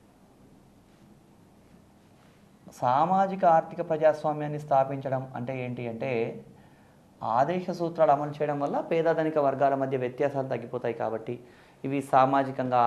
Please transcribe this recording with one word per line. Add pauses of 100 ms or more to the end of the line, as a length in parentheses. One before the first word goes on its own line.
(2750)
సామాజిక
ఆర్థిక
ప్రజాస్వామ్యాన్ని
స్థాపించడం (160)
అంటే (120)
ఏంటి (100)
అంటే, (1300)
ఆదేశ (140)
సూత్రాలు
అమలు
చేయడం
వల్ల (120)
పేద (120)
ధనిక (100)
వర్గాల
మధ్య
వ్యత్యాసాలు
తగ్గిపోతాయి
కాబట్టి, (480)
ఇవి (140)
సామాజికంగా,